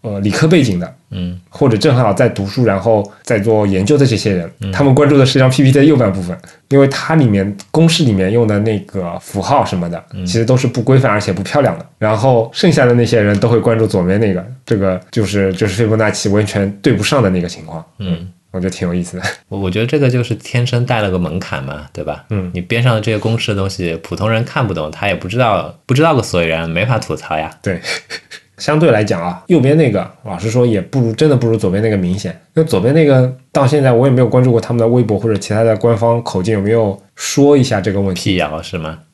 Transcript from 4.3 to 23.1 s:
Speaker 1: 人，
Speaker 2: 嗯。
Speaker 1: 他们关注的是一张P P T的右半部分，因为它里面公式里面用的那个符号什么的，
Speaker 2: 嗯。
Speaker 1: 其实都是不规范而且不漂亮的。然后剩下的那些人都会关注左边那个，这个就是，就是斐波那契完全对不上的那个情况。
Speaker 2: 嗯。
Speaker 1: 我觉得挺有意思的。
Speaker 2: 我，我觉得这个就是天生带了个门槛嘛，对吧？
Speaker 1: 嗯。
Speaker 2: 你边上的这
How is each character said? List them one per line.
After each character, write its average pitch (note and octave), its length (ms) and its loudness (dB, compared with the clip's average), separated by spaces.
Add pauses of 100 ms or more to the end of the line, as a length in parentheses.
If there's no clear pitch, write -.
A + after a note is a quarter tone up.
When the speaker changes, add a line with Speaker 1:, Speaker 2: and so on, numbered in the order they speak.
Speaker 1:
人， E2+ 160 -4 (100)
Speaker 2:
嗯。 G2 120 -6
Speaker 1:
他 F#2+ 100 -2
们 C#3 100 4
关 C#3+ 160 4
注 C#3+ 80 4
的 C3+ 80 6
是 C3 140 2
一 - 20 4
张 C3 80 4
P C3 140 2
P C3+ 80 4
T C#3+ 80 4
的 C#3 60 6
右 D3+ 120 6
半 A2 160 2
部 F#2+ 80 -4
分， F2 160 -8 (340)
因 C#3 100 4
为 C#3 80 4
它 - 260 -4
里 D3+ 120 4
面 G2+ 300 0 (140)
公 E3 180 4
式 D#3+ 140 0
里 A#2+ 100 2
面 F#2+ 200 0
用 A#2+ 120 2
的 G#2+ 140 0
那 G#2+ 220 0
个 F2 400 -8
符 - 200 -8
号 B2 240 2
什 F#2+ 140 -4
么 E2+ 100 -4
的， E2+ 140 -10 (100)
Speaker 2:
嗯。 F#2 140 -10
Speaker 1:
其 F2+ 60 -6
实 A#2 120 2
都 B2+ 120 2
是 B2+ 100 0
不 A#2+ 160 -2
规 C3 160 4
范 B2+ 140 2
而 G#3 80 0
且 - 120 -4
不 F#2 120 -4
漂 D3 160 -2
亮 G2 180 0
的。 - 80 -16 (120)
然 G#2+ 180 0
后 A#2 360 2
剩 F3+ 200 2
下 C#3 120 4
的 B2 80 4
那 A#2+ 140 4
些 A2+ 160 2
人 G#2 160 2
都 A2+ 100 2
会 A2+ 120 4
关 A#2 180 2
注 A2+ 80 2
左 F#2+ 180 0
边 F#2 140 0
那 G#2 160 0
个， F2+ 100 -6 (220)
这 A#2 100 0
个 F#2+ 240 -2 (120)
就 A2 120 0
是， F#2+ 300 -2
就 G#2 140 -2
是 F#2+ 120 -4
斐 A2+ 60 2
波 G#2+ 100 2
那 A2 140 2
契 - 180 -4
完 G#2 160 2
全 G2+ 240 -2 (140)
对 C3+ 100 4
不 G2+ 120 0
上 C#3 180 2
的 F#2+ 80 2
那 F#2 100 0
个 E2+ 80 -4
情 - 160 -14
况。 D#2+ 200 -14 (140)
Speaker 2:
嗯。 F2+ 300 -6 (220)
Speaker 1:
我 F#2 100 -8
觉 F2+ 40 -4
得 F#2+ 60 -2
挺 F2+ 160 -6
有 F2 60 -2
意 F2 100 -2
思 F2 140 -10
的。 F2+ 60 -10 (260)
Speaker 2:
我， G2+ 100 -8
我 F#2+ 120 -4
觉 G2+ 100 -2
得 A#2 60 0
这 D3+ 120 -2
个 C3+ 120 2
就 B2 120 -2
是 A#2 120 -4
天 A#2+ 320 -4
生 A#2+ 180 -2
带 A#2+ 160 -2
了 G2+ 100 -2
个 F2+ 80 -2
门 E2+ 220 -4
槛 C#2 240 -8
嘛， D2 260 -12
对 D#2 140 -10
吧？ D2 240 -10
Speaker 1:
嗯。 F#2 240 -6
Speaker 2:
你 F2+ 80 -8
边 A2+ 220 -2
上 B2 120 2
的 A2 60 0
这 A2 100 -4